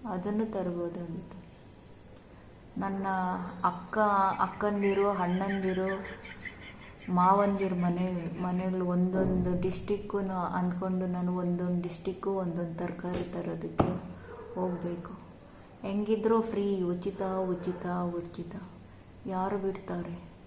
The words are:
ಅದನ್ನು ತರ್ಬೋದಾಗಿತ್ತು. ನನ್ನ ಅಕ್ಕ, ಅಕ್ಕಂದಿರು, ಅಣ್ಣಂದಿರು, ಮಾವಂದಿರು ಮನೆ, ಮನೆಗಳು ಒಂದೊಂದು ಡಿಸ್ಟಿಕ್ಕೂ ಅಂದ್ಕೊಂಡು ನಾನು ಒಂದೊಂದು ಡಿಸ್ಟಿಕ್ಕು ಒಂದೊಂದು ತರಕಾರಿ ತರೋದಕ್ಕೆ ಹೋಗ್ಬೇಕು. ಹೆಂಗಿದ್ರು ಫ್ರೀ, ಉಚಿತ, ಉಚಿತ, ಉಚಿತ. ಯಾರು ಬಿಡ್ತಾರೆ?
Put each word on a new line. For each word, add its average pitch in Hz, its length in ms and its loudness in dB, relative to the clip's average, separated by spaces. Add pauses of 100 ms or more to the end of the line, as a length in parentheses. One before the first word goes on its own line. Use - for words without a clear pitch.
ಅದನ್ನು 208 400 0
ತರ್ಬೋದಾಗಿತ್ತು. 175 1000 -4 (1300)
ನನ್ನ 196 260 -2 (580)
ಅಕ್ಕ, 180 340 0 (420)
ಅಕ್ಕಂದಿರು, 202 680 4
ಅಣ್ಣಂದಿರು, 190 960 2 (1080)
ಮಾವಂದಿರು 190 640 6
ಮನೆ, 175 680 0
ಮನೆಗಳು 180 440 0
ಒಂದೊಂದು 180 760 4
ಡಿಸ್ಟಿಕ್ಕೂ 202 580 0 (360)
ಅಂದ್ಕೊಂಡು 180 520 2
ನಾನು 180 300 0
ಒಂದೊಂದು 175 460 2
ಡಿಸ್ಟಿಕ್ಕು 185 480 -4
ಒಂದೊಂದು 175 480 -2
ತರಕಾರಿ 175 540 -4
ತರೋದಕ್ಕೆ 165 560 -2 (680)
ಹೋಗ್ಬೇಕು. 175 580 -4 (680)
ಹೆಂಗಿದ್ರು 208 600 4
ಫ್ರೀ, 202 400 2
ಉಚಿತ, 180 400 0
ಉಚಿತ, 180 640 0
ಉಚಿತ. 175 680 -2 (720)
ಯಾರು 190 320 0
ಬಿಡ್ತಾರೆ? 175 760 -4 (100)